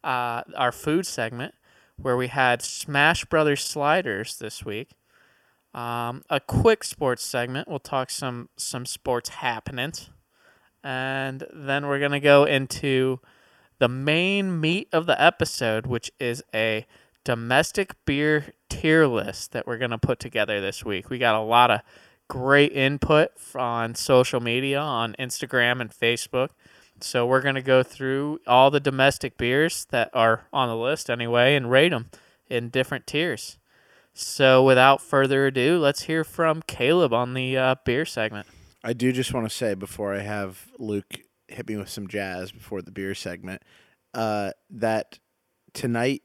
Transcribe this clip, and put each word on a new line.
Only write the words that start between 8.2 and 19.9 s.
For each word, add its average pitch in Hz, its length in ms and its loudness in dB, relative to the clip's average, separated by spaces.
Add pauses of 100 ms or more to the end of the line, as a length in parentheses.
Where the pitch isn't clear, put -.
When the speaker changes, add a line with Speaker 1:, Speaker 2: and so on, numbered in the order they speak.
Speaker 1:
some - 300 -8
sports - 440 -6
happenings. 127 800 -8 (760)
And 135 680 -6
then 143 340 -4
we're 139 140 0
gonna 143 200 0
go 143 240 8
into 131 760 0 (580)
the 123 100 4
main 170 720 0
meat 165 320 -2
of 165 140 0
the 156 140 0
episode, 123 680 2
which 123 320 -6
is 120 240 -4 (120)
a 110 320 -2 (380)
domestic 127 720 0 (100)
beer 151 480 0 (160)
tier 160 380 4
list 104 460 -4
that - 140 -6
we're 117 120 -6
gonna 117 200 -2